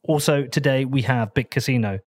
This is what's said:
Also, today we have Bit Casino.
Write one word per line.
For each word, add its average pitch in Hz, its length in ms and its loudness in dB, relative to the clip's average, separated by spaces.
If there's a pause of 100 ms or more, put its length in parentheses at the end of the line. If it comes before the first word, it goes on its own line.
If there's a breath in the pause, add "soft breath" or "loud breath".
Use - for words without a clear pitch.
Also, 143 440 2
today 135 380 0
we 131 180 -2
have 113 300 0
Bit - 180 -2
Casino. 113 560 -2